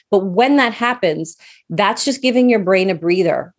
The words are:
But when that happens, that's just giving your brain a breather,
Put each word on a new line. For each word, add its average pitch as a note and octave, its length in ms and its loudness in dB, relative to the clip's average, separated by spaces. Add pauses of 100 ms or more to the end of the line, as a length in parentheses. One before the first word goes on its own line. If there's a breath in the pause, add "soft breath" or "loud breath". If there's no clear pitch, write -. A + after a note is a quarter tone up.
(100)
But G3 160 2
when A#3+ 300 2
that A#3 180 0
happens, F3+ 640 -4 (340 loud breath)
that's G3+ 340 0
just C4+ 180 -4
giving B3 260 2
your A3+ 120 2
brain F#3 280 0
a F#3 60 -2
breather, E3+ 640 -2